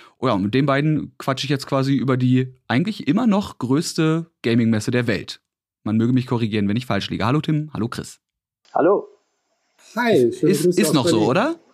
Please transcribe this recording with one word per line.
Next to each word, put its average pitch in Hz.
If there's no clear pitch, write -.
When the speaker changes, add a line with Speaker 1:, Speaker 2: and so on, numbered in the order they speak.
Speaker 1:
Oh 131
ja, 117
und 95
mit 104
den 135
beiden 143
quatsche -
ich 135
jetzt 139
quasi 135
über 131
die 127
eigentlich 131
immer 233
noch 202
größte 160
Gaming-Messe 113
der 120
Welt. 98
Man 110
möge 117
mich 127
korrigieren, 107
wenn 104
ich 127
falsch 98
liege. 90
Hallo 143
Tim, 151
hallo 107
Chris. -
Speaker 2:
Hallo. 175
Speaker 3:
Hi, 233
Speaker 1:
Ist, 123
Speaker 3:
schöne 156
Speaker 1:
ist, 147
Speaker 3:
Grüße 175
Speaker 1:
ist 156
Speaker 3:
aus 147
Speaker 1:
noch 139
so, 165
Speaker 3:
Berlin. 107
Speaker 1:
oder? 226